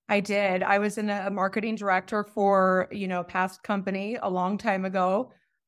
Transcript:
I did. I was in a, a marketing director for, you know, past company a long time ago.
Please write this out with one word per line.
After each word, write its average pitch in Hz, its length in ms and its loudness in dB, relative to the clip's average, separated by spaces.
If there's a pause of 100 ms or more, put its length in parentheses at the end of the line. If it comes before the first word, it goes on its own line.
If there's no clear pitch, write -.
I 208 140 2
did. 196 420 0
I 202 160 4
was 208 180 -2
in 208 120 -2
a, 202 180 -4
a - 20 -2
marketing 196 460 -2
director 196 480 0
for, 190 640 4
you 196 200 -6
know, 180 140 -2
past 185 400 -4
company 196 580 -4
a 202 80 -4
long 185 280 0
time 190 280 -2
ago. 190 480 0 (340)